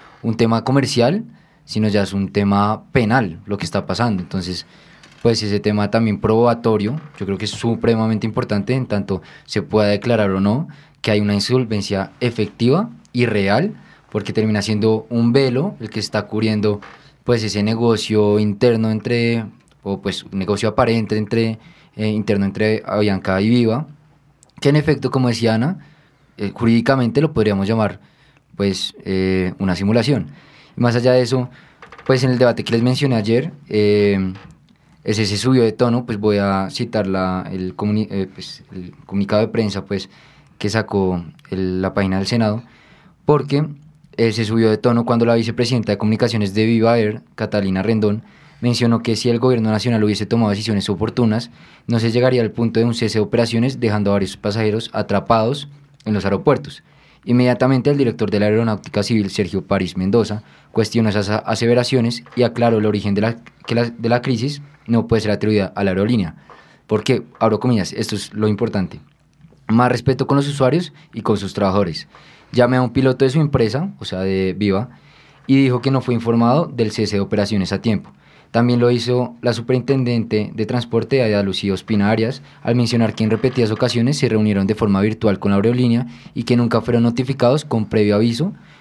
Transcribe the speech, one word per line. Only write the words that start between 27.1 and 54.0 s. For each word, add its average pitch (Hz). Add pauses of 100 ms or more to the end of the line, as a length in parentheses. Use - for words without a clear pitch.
lo 156
podríamos 101
llamar, 107 (560)
pues, 98
eh, 95
una 95
simulación. 107 (500)
Y -
más 120
allá 127
de 127
eso, 123 (560)
pues, 131
en 131
el 123
debate 120
que -
les 117
mencioné 127
ayer, 113 (160)
eh, 101 (720)
ese 110
se 101
subió 123
de 110
tono, 120
pues, 113
voy 104
a 95
citar 110
la, 92
el 92
comuni-, 104
eh, 95
pues, -
el 90 (120)
comunicado 101
de 113
prensa, 107
pues, 98 (500)
que 104
sacó 98 (260)
el, 92
la 95
página 95
del 98
Senado, 113 (600)
porque, 147 (480)
eh, 113
se 110
subió 113
de 107
tono 117
cuando 117
la 117
vicepresidenta 117
de 101
comunicaciones 107
de 110
Viva 117
Air, 110 (140)
Catalina 98
Rendón, 107 (380)
mencionó 117
que 113
si 120
el 117
gobierno 117
nacional 110
hubiese 104
tomado 113
decisiones 104
oportunas, 107 (340)
no 117
se 113
llegaría 123
al 110
punto 117
de 117
un 120
cese 110
de 107
operaciones, 117
dejando 107